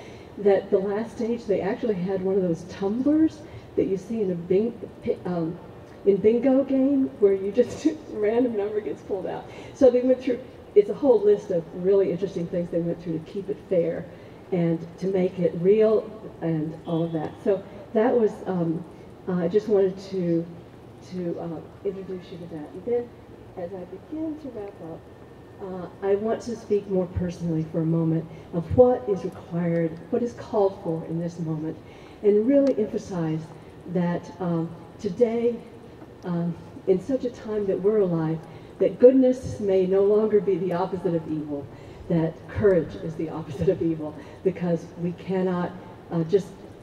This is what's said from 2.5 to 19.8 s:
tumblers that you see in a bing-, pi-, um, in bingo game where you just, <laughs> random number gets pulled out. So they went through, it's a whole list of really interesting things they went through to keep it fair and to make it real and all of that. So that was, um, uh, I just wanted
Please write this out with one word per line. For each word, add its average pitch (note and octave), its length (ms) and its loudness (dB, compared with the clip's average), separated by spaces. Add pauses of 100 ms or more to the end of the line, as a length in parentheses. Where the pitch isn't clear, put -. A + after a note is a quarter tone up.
tumblers C4+ 720 2 (380)
that - 80 2
you F#3+ 120 0
see A3+ 260 -4
in F#3 80 0
a F3+ 40 0
bing-, F#3+ 440 2 (260)
pi-, - 220 -2
um, E3+ 320 -2 (480)
in G3 100 6
bingo A#3+ 480 4
game C4+ 440 2 (120)
where G3 120 6
you G3 180 0
just, A#3 360 0 (140)
<laughs> - 100 -16
random A3+ 460 0
number G#3 240 -2
gets - 220 -8
pulled F#3 240 -6
out. - 180 -8 (300)
So C4 160 8
they B3 100 4
went B3+ 220 4
through, A#3 180 -2 (340)
it's G#3 160 8
a G#3+ 40 -2
whole A#3+ 260 6
list G3+ 300 4
of E3+ 140 0 (200)
really G3 260 4
interesting E3+ 360 -4
things F3 240 -2
they E3+ 100 0
went E3+ 220 -4
through D#3+ 160 -4
to D#3+ 60 -8
keep - 240 -8
it - 80 -4 (120)
fair E3+ 360 0 (480)
and E3+ 260 2 (200)
to F3+ 100 -4
make F#3 300 0
it F3 180 0
real G#3+ 540 4 (320)
and D#3+ 340 -2 (100)
all E3 160 0
of E3 100 -4
that. D#3 200 -4 (100)
So G3 200 2 (300)
that A#3 220 2
was, G#3+ 180 4 (140)
um, E3+ 380 -2 (440)
uh, F#3 60 -2
I F3 140 0
just G#3 200 2
wanted F#3+ 300 2 (120)